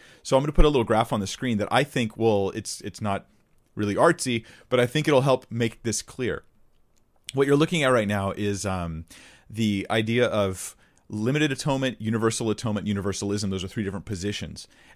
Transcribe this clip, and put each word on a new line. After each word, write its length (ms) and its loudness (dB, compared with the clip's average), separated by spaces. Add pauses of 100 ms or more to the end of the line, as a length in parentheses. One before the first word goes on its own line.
(240)
So 120 2
I'm 60 4
gonna 80 -2
put 140 8
a 40 6
little 140 4
graph 300 2
on 80 0
the 80 -4
screen 300 -4
that 120 -2
I 140 4
think 320 -4
will, 340 2
it's, 300 -10
it's 200 -12
not 260 -4 (500)
really 180 -2
artsy, 500 2 (240)
but 120 4
I 60 4
think 200 -2
it'll 140 6
help 300 2
make 340 -4
this 180 -2
clear. 400 -6 (920)
What 140 2
you're 80 4
looking 260 2
at 60 2
right 200 2
now 220 0
is, 340 -4
um, 400 -6 (460)
the 400 0
idea 360 2
of 500 -2 (320)
limited 440 0
atonement, 480 -4
universal 500 0
atonement, 360 -4
universalism. 640 -2
Those 140 -4
are 40 -8
three 140 -6
different 240 -8
positions. 640 -8 (280)